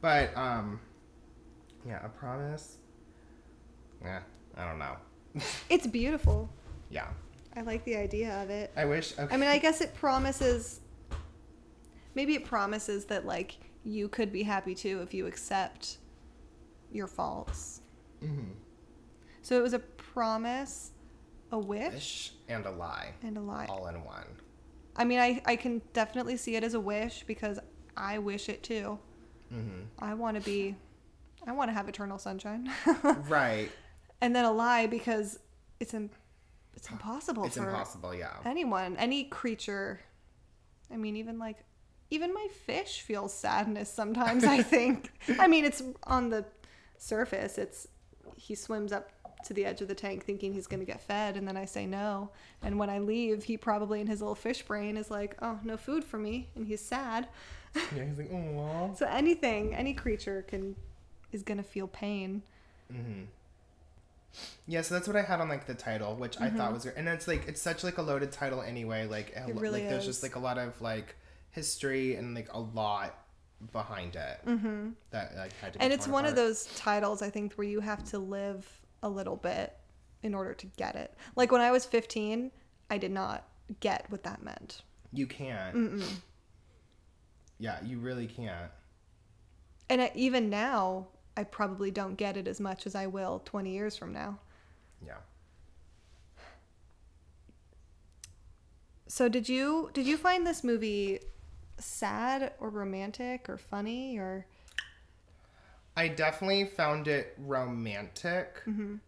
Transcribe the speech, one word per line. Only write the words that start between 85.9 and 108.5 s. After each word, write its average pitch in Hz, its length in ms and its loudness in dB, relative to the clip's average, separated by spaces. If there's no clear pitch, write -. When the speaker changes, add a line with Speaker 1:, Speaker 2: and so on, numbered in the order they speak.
Speaker 1:
Yeah, 107 280 -4
you 120 140 -4
really 123 280 -4
can't. 90 420 -6
Speaker 2:
And 254 120 6
I, 247 140 4
even 247 340 4
now, 202 580 2
I 208 60 0
probably 196 480 -2
don't 190 240 -2
get 196 220 0
it 190 100 -4
as 190 140 -4
much 190 260 -4
as 196 80 -6
I 196 120 -2
will 185 380 -2
twenty 190 280 -4
years 208 220 -2
from - 180 -8
now. 202 260 -6
Speaker 1:
Yeah. 60 120 -12
Speaker 2:
So 247 220 4
did 226 180 2
you, 277 460 2
did 262 140 2
you 302 100 4
find 359 280 4
this 330 180 0
movie 208 560 2
sad 247 800 0
or 220 100 -4
romantic 208 800 -4
or 202 80 -6
funny 226 600 -4
or? 190 280 -4
Speaker 1:
I 165 140 4
definitely 190 560 4
found 151 420 2
it 143 300 2
romantic 127 1300 -2